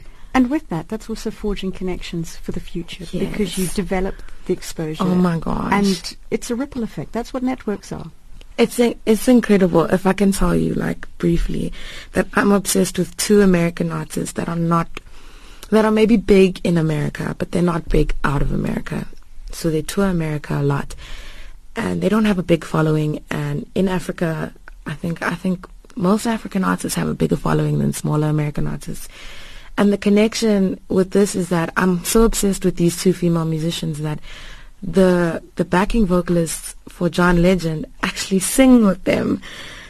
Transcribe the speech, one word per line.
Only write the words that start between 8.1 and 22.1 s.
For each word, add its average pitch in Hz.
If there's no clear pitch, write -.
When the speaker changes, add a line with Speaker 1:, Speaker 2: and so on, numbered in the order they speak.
Speaker 2:
It's 233
in-, 240
it's 214
incredible. 190
If 185
I 190
can 196
tell 180
you, 165
like, 170
briefly, 170
that -
I'm -
obsessed 190
with 175
two 208
American 170
artists 160
that -
are 170
not, 170
that 214
are 220
maybe 214
big 190
in 175
America, 156
but -
they're 175
not 170
big -
out 139
of -
America. -
So -
they 156
tour 196
America 156
a -
lot, 143
and 180
they 180
don't 220